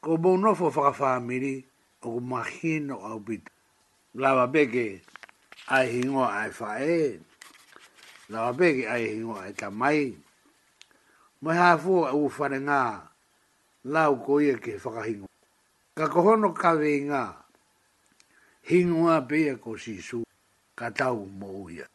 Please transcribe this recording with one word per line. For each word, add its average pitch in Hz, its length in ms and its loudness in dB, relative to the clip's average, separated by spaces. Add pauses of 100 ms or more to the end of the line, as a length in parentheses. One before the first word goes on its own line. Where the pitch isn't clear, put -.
Ko 165 160 0
mou 185 200 4
nofo 180 360 2
whakawhamiri, 131 920 0 (360)
o 117 160 -6
ku - 20 -4
mahino 127 800 -6
au 107 200 -10
pita. 104 320 -10 (640)
Lawa 131 320 4
peke, 123 540 2 (680)
ai 131 200 2
hingoa 127 400 0 (160)
ai 104 60 -6 (100)
whae. 123 600 -2 (1080)
Lawa 113 240 -2
peke, 135 340 2
ai 117 200 -2
hingoa 107 400 -8
ai 104 60 -14
tamai. 120 640 0 (1200)
Mo 156 100 -4
e 165 40 2
hafua 175 560 4
u 147 160 2
whare 139 320 -4
ngā, 131 420 0 (840)
lau 151 400 2
ko 143 160 2
ia 139 200 2
ke 113 200 -8
whakahingo. 110 480 -8 (680)
Ka 156 120 -2
kohono 202 480 4
kawe 156 360 2 (160)
ngā, 139 160 -2 (1400)
hingoa 170 600 4
pea 147 280 0
ko 110 200 -10
Sisu, - 480 -8 (520)
ka 117 160 -8
tau 120 340 -2
mo 98 380 -12
uia. 85 320 -14